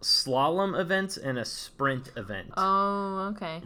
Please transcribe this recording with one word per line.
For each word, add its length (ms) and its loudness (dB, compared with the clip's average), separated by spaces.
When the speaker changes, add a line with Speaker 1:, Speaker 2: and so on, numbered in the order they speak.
Speaker 1:
slalom 760 2
event 400 0
and 200 -2
a 60 -2
sprint 720 -2
event. 400 -8
Speaker 2:
Oh, 800 2
okay. 300 -6